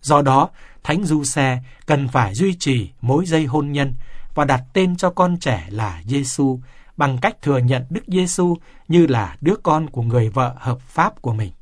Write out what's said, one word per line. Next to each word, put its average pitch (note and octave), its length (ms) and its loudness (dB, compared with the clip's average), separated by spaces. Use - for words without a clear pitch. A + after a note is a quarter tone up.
Do D3 200 4
đó, C#3 280 4
Thánh F3 220 -2
Giuse C#3 580 0
cần C#3 220 0
phải A#2+ 280 0
duy F3+ 200 0
trì B2+ 340 -2
mối C#3 240 0
dây D#3+ 200 0
hôn C#3+ 260 -2
nhân C#3 220 -2
và D3 100 2
đặt C3 180 0
tên F#3 220 2
cho F3+ 140 0
con F3+ 280 0
trẻ G#2 320 -2
là G2 360 -6
Giêsu C3+ 540 0
bằng C3+ 200 0
cách G3 240 0
thừa C#3 160 2
nhận B2 320 2
Đức G#3 180 -8
Giêsu F3+ 500 0
như E3 200 6
là A2+ 340 0
đứa E3+ 220 2
con D#3 260 0
của B2+ 120 -6
người A#2 280 2
vợ B2+ 300 -2
hợp B2+ 220 -4
pháp - 400 -2
của A#2+ 120 -2
mình. G#2+ 180 -4